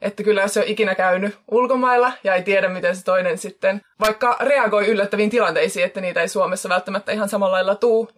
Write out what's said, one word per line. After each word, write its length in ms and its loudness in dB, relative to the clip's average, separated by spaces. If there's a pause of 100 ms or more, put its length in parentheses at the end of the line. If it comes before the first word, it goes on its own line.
Että 220 -6
kyllä 200 2
jos 140 -2
ei 60 2
ole 80 -2
ikinä 240 0
käynyt 440 0 (120)
ulkomailla 600 2 (120)
ja 100 2
ei 80 0
tiedä, 260 0
miten 280 -2
se 80 -16
toinen 340 0
sitten 420 -4 (200)
vaikka 400 0
reagoi 460 2
yllättäviin 440 0
tilanteisiin, 560 0
että 140 -6
niitä 200 -4
ei 80 0
Suomessa 400 -2
välttämättä 440 -2
ihan 160 -2
samalla 260 0
lailla 200 2
tuu, 440 2